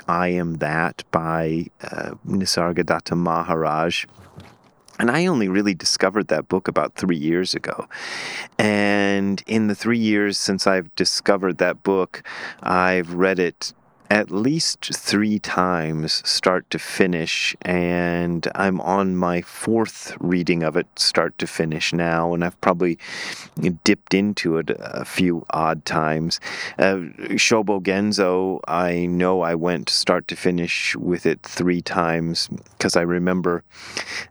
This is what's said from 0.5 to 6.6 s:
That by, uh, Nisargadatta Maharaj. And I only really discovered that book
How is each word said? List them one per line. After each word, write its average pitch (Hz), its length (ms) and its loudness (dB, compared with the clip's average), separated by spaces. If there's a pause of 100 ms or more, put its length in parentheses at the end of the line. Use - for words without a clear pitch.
That 78 560 -2
by, 82 560 0 (160)
uh, - 320 -8 (100)
Nisargadatta 87 920 0
Maharaj. 82 880 0 (920)
And 117 140 2
I 160 140 2
only 127 240 2
really 101 240 2
discovered 95 560 0
that 73 180 0
book 92 220 0